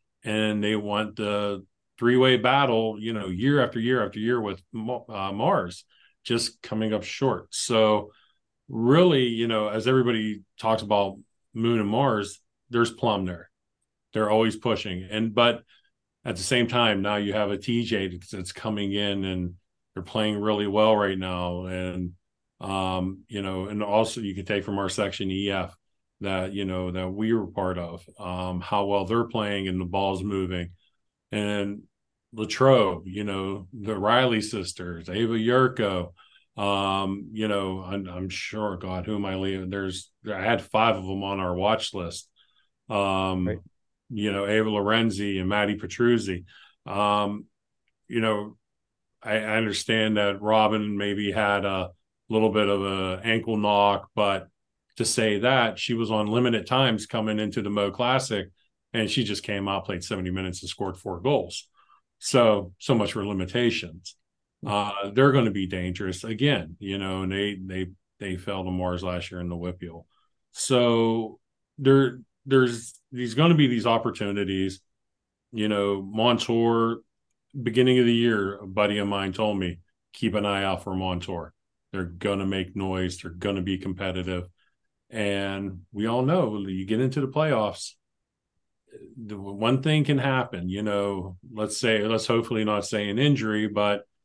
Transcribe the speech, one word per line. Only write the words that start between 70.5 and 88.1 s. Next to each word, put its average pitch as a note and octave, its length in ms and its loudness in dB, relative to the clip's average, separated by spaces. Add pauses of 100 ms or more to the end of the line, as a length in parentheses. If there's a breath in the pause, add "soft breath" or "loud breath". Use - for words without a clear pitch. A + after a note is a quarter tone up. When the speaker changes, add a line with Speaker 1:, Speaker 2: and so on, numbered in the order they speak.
Speaker 1:
So A#2 880 2 (380)
there, C3+ 420 6 (260)
there's, B2 480 2 (160)
there's B2 240 -4
gonna E3 200 6
be D3+ 120 6
these A#2 200 2
opportunities. G2 920 0 (720)
You G#2+ 160 -2
know, G2+ 340 2
Montour, A#2 960 2 (640)
beginning B2+ 380 4
of B2 80 6
the A#2+ 80 6
year, G#2+ 440 2
a G#2 80 -14
buddy G#2 320 2
of G2+ 100 -2
mine G2 240 -2
told G#2+ 260 0
me, F2 200 -4 (340)
"Keep G#2 220 -2
an G2+ 120 0
eye G2 160 0
out F#2+ 220 -2
for F#2+ 100 -6
Montour. F2+ 600 -4 (380)
They're F#2+ 120 -4
gonna F#2+ 420 -4
make F#2+ 300 -4
noise. F#2 420 -2
They're E2 140 -14
gonna F#2+ 300 -2
be F#2 160 -2
competitive." F#2 680 -6 (640)
And G2 680 -4 (120)
we G#2 140 -2
all A#2+ 160 0
know, C3 360 2
you F#2+ 280 -6
get A2 140 0
into C3 200 0
the C3+ 60 -2
playoffs, C3+ 680 -2 (1200)